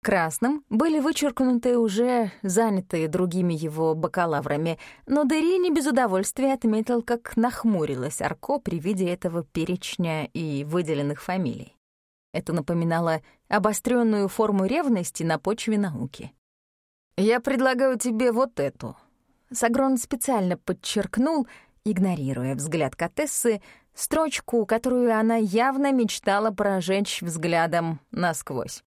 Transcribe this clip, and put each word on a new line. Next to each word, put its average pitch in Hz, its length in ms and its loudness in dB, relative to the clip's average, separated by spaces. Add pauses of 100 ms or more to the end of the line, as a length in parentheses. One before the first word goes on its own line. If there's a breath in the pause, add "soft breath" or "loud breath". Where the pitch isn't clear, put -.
Красным 196 680 0
были 311 300 2
вычеркнуты 254 760 0
уже 233 540 0 (100)
занятые 185 680 0
другими 180 440 0
его 160 420 0
бакалаврами, 160 840 -2 (280 loud breath)
но 294 180 2
Дери 320 340 2
не 359 120 2
без 285 160 0
удовольствия 247 680 2
отметил, 233 480 0
как 233 340 -4
нахмурилась 170 840 0
Арко - 380 -2
при 175 200 -4
виде 185 300 0
этого 175 340 -4
перечня 165 840 -2
и 151 360 -4
выделенных 151 580 -2
фамилий. 180 540 -4 (560)
Это 165 220 -4
напоминало 165 680 0 (280 soft breath)
обострённую 214 800 2
форму 202 360 2
ревности 233 580 0
на 160 140 2
почве 214 400 -2
науки. 175 540 -4 (840)
«Я 220 240 4
предлагаю 262 560 2
тебе 240 340 0
вот 240 300 0
эту». - 340 -6 (560)
Сагрон 262 460 2
специально 220 580 -2
подчеркнул, 233 880 -2 (380 loud breath)
игнорируя 143 720 -2
взгляд 147 400 -4
Катессы, 220 680 -2 (320 loud breath)
строчку, 285 720 0
которую 240 480 2
она 220 220 2
явно 247 560 2
мечтала 220 600 2
прожечь 196 720 0
взглядом 165 760 0 (120)
насквозь. - 760 -4